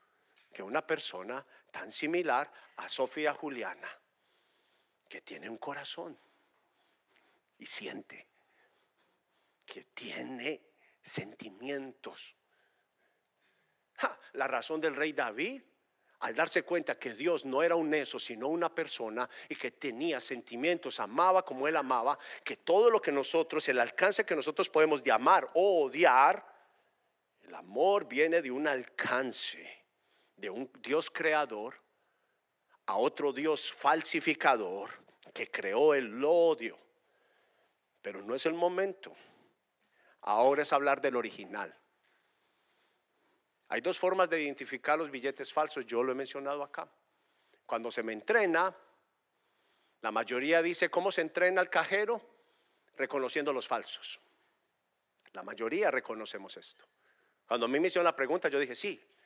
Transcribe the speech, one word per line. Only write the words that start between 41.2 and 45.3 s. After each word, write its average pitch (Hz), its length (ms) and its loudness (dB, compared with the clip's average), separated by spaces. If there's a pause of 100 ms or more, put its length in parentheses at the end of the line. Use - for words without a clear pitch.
Hay 117 120 -2
dos 170 160 0
formas 185 320 2
de 160 120 0
identificar 143 560 -2
los 156 120 -4
billetes 135 420 -6